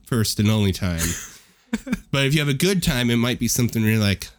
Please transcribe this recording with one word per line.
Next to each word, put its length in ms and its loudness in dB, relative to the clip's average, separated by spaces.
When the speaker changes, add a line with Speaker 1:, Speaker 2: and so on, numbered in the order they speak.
Speaker 1:
first 360 -2
and 100 4
only 220 2
time. 360 -2
Speaker 2:
<laughs> 80 -4
Speaker 1:
But 160 2
if 60 0
you 80 4
have 80 0
a 60 2
good 280 2
time, 280 0
it 60 2
might 220 0
be 100 -2
something 340 0
where 100 2
you're 80 2
like, 280 0